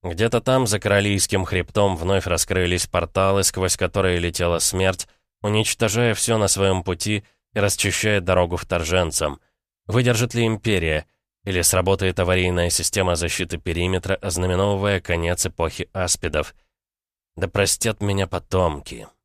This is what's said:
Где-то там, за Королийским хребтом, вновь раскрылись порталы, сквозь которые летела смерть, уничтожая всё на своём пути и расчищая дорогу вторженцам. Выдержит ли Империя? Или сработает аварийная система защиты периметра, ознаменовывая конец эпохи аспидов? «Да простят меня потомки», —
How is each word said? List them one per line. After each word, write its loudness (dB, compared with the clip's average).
Где-то 0
там, 2
за 0
Королийским 2
хребтом, 0
вновь 0
раскрылись 0
порталы, 0
сквозь 0
которые 0
летела 0
смерть, 0
уничтожая 0
всё 0
на 2
своём 2
пути -4
и -4
расчищая 0
дорогу 2
вторженцам. -2
Выдержит 0
ли 2
Империя? 0
Или 0
сработает 2
аварийная 2
система 0
защиты -4
периметра, -2
ознаменовывая 0
конец -2
эпохи -6
аспидов? -4
«Да -4
простят -2
меня 0
потомки», — -2